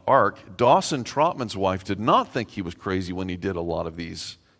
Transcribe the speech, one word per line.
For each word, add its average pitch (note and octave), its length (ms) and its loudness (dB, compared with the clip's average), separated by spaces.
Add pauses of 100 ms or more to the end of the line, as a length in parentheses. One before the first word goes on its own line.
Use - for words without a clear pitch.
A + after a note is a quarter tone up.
ark, G#2 500 2
Dawson C#3+ 460 4
Trotman's C3+ 540 -2
wife F#2+ 260 0
did G2 180 -4
not F#3 320 2
think A2+ 180 -4
he G2+ 120 -8
was F2 120 -8
crazy F#2 380 -4
when F#2 160 -6
he F2+ 80 -6
did F#2 200 -4
a E2+ 40 -2
lot E2 260 -4
of E2 100 -10
these E2+ 420 -10 (220)